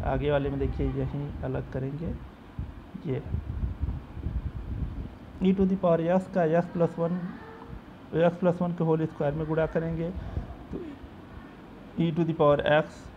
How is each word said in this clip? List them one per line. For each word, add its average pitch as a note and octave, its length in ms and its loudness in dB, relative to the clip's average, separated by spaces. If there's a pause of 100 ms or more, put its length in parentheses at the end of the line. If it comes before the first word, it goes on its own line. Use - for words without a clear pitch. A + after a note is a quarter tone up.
आगे C#3 260 2
वाले C#3 200 4
में C#3 80 -2
देखिए, C#3 300 0
यहीं C3+ 380 -2 (180)
अलग C3 280 -4
करेंगे। C#3 340 -4 (1000)
ये C3 160 -2 (2250)
e F#3+ 120 6
to G3 100 4
the F#3+ 120 4
power E3+ 220 4 (140)
x F#3 220 4
का F3+ 100 4 (140)
x F3 160 2
plus E3+ 240 2
one, E3+ 180 0 (1080)
x E3+ 160 4
प्लस F3+ 220 4
वन F3 100 0
के E3+ 120 0
होल D#3+ 220 4
स्क्वायर D3 280 0
में D#3 120 -2
गुणा D#3+ 200 2
करेंगे, E3 440 0 (640)
तो - 60 -6 (1200)
e E3+ 120 6
to D#3+ 160 4
the D#3+ 120 0
power D3 180 8 (160)
x D#3 100 6 (320)